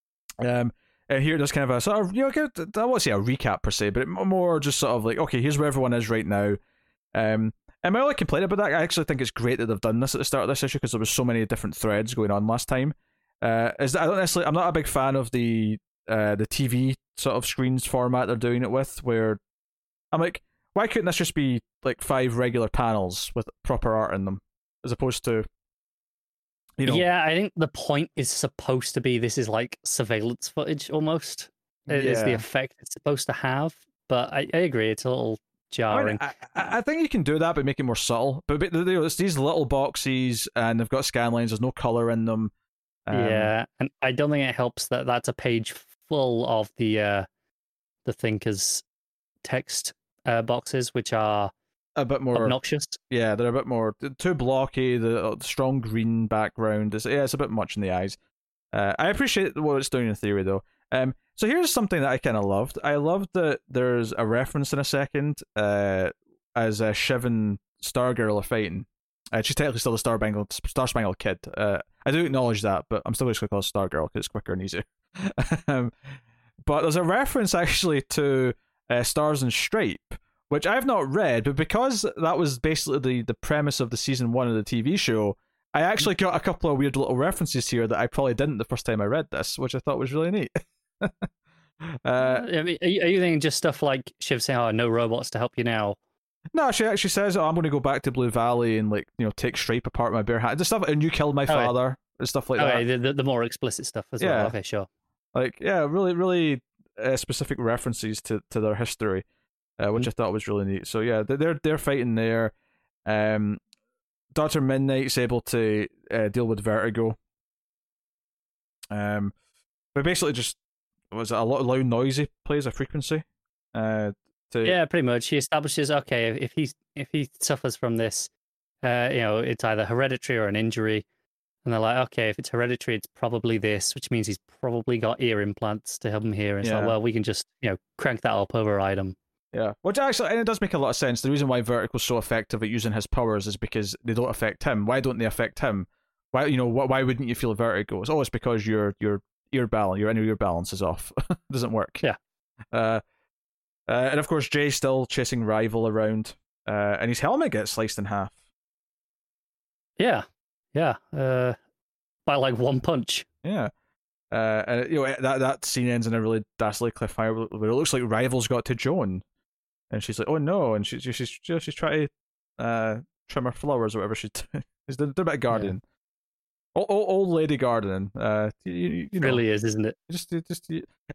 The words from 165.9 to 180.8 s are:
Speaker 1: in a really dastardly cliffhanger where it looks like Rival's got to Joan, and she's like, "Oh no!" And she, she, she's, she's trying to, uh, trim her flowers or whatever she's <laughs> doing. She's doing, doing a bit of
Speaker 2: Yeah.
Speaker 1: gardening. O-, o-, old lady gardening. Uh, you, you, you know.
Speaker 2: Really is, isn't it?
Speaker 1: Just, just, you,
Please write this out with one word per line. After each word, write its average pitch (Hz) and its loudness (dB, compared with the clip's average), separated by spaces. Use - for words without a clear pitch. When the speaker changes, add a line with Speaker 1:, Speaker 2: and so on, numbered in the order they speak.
Speaker 1:
in 113 0
a 113 0
really 110 0
dastardly 113 0
cliffhanger 110 -2
where 107 0
it 113 2
looks 147 2
like 127 0
Rival's 120 0
got 120 0
to 131 0
Joan, 117 0
and 110 -4
she's - -6
like, 113 -2
"Oh 156 0
no!" 151 2
And 104 0
she, 123 -8
she, 123 -6
she's, - -8
she's 160 -4
trying 151 0
to, 117 -6
uh, 113 -2
trim 123 -4
her 123 -2
flowers 117 -2
or 113 -2
whatever 104 -2
she's - -10
<laughs> - -12
doing. - -8
She's 131 -10
doing, 143 -2
doing 185 0
a - 0
bit - 2
of 151 0
Speaker 2:
Yeah. - -6
Speaker 1:
gardening. 110 -2
O-, 170 2
o-, 202 2
old 190 2
lady 156 2
gardening. 104 0
Uh, 107 0
you, 180 -6
you, - -2
you 190 -2
know. 139 2
Speaker 2:
Really 120 2
is, 104 2
isn't 107 0
it? 110 -4
Speaker 1:
Just, - -8
just, - -8
you, 160 -6